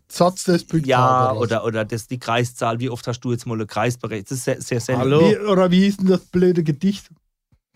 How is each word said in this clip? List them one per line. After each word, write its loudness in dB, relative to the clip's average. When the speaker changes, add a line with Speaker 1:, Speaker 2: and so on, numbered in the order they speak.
Speaker 1:
Satz 0
des 2
Speaker 2:
ja, -20
Speaker 1:
Pythagoras. 2
Speaker 2:
oder, -2
oder -2
das, -8
die -8
Kreiszahl, -2
wie -4
oft -10
hast -6
du -4
jetzt -4
mal -6
eine -4
Kreis -2
berechnet? -8
Das -6
ist -10
sehr, -2
sehr -4
selten. -2
Speaker 3:
Hallo? 4
Speaker 1:
Wie, 4
oder 2
wie 6
hieß 0
denn 0
das 2
blöde 2
Gedicht, -2